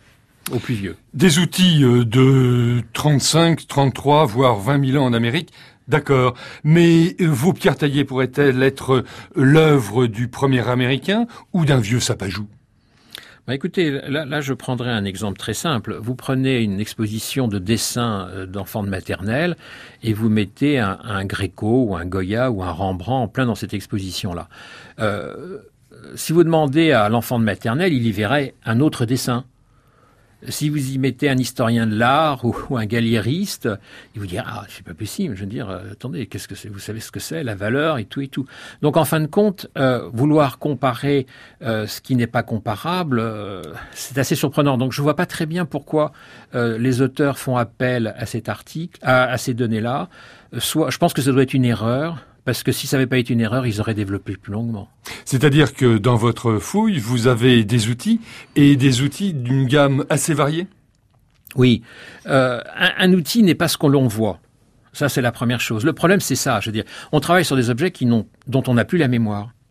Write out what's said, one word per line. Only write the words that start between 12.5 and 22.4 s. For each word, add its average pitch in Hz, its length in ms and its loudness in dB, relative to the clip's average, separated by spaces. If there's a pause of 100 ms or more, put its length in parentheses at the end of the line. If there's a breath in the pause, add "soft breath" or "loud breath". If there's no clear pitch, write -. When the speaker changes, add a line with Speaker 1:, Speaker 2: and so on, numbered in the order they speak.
Speaker 1:
Bah, 123 80 -4
écoutez, 170 360 -2
là, 139 360 -4
là, 147 160 -4
je 135 100 -4
prendrai 123 380 -4
un 107 140 -2
exemple 95 340 -6
très 107 160 -6
simple. 120 460 -4
Vous 120 140 -6
prenez 131 460 0
une 101 180 -2
exposition 110 720 -4
de 101 100 -2
dessins, 104 720 -2
euh, 95 160 -10
d'enfants 98 380 -8
de 98 40 -4
maternelle 104 680 -4 (460 loud breath)
et 110 100 -2
vous 110 160 0
mettez 107 500 0
un, 98 240 -2
un 98 220 -6
Gréco 104 600 -2
ou 98 120 -2
un 82 80 -8
Goya 98 460 -2